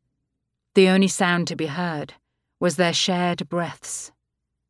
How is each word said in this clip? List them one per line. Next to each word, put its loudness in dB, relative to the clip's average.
The 8
only 4
sound 0
to -8
be -4
heard -6
was 0
their 2
shared -2
breaths. -8